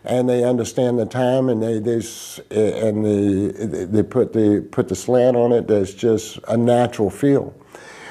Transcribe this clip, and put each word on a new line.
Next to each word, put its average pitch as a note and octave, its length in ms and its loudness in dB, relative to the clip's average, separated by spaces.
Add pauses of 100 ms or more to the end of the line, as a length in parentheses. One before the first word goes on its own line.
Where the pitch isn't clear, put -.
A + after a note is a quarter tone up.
And B2 240 0
they B2 160 2
understand B2 540 0
the A2 80 0
time, B2+ 440 0
and A2 120 -2
they, A2+ 180 -2
they A#2 180 -2
s-, - 420 -12 (100)
and G#2+ 540 0
the, G2+ 840 0
they G#2+ 120 4
put A2 300 0
the, G#2 380 2
put - 180 -2
the - 60 -4
slant B2 420 2
on A#2+ 160 2
it. A#2 160 2
There's G2+ 240 0
just A2+ 460 -2 (100)
a A2+ 80 0
natural A#2+ 540 2
feel. C#3 420 0 (580)